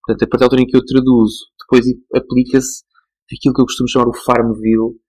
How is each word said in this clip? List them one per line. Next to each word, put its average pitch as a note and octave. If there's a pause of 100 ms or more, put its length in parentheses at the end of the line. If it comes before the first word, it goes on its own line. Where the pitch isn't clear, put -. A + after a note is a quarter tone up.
Portanto, A2+
a -
partir -
da B2+
altura B2+
em B2
que B2+
eu B2
traduzo, B2+ (140)
depois B2 (300)
aplica-se B2+ (480)
aquilo B2+
que C3+
eu B2
costumo B2
chamar B2
o A#2
Farmville A2+ (120)